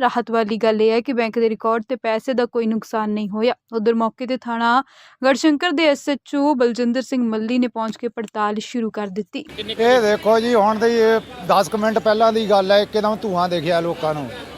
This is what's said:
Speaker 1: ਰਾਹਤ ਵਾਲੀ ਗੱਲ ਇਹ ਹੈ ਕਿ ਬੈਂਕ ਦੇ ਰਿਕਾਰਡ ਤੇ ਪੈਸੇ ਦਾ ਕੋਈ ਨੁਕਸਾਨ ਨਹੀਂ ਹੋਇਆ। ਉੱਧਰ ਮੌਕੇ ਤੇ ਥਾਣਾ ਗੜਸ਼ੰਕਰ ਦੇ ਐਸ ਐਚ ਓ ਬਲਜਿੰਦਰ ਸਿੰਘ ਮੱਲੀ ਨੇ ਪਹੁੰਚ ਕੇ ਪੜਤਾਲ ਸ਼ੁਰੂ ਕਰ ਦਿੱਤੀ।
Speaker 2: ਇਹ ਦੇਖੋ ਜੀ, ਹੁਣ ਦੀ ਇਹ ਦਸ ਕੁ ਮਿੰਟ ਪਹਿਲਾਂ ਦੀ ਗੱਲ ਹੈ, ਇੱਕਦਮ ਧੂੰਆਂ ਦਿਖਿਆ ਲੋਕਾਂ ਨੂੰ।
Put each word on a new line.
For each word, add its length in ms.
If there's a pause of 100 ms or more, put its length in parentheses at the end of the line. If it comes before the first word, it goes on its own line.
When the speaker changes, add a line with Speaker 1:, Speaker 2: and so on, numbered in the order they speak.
Speaker 1:
ਰਾਹਤ 300
ਵਾਲੀ 320
ਗੱਲ 200
ਇਹ 80
ਹੈ 100
ਕਿ 120
ਬੈਂਕ 260
ਦੇ 100
ਰਿਕਾਰਡ 400
ਤੇ 80
ਪੈਸੇ 380
ਦਾ 120
ਕੋਈ 200
ਨੁਕਸਾਨ 440
ਨਹੀਂ 180
ਹੋਇਆ। 260 (180)
ਉੱਧਰ 220
ਮੌਕੇ 320
ਤੇ 100
ਥਾਣਾ 460 (400)
ਗੜਸ਼ੰਕਰ 500
ਦੇ 160
ਐਸ 200
ਐਚ 280
ਓ 180
ਬਲਜਿੰਦਰ 480
ਸਿੰਘ 220
ਮੱਲੀ 340
ਨੇ 100
ਪਹੁੰਚ 280
ਕੇ 120
ਪੜਤਾਲ 520
ਸ਼ੁਰੂ 300
ਕਰ 180
ਦਿੱਤੀ। 360 (140)
Speaker 2:
ਇਹ 420
ਦੇਖੋ 400
ਜੀ, 140
ਹੁਣ 240
ਦੀ 200
ਇਹ 220 (280)
ਦਸ 200
ਕੁ 100
ਮਿੰਟ 200
ਪਹਿਲਾਂ 340
ਦੀ 180
ਗੱਲ 220
ਹੈ, 100
ਇੱਕਦਮ 400
ਧੂੰਆਂ 260
ਦਿਖਿਆ 320
ਲੋਕਾਂ 340
ਨੂੰ। 140 (300)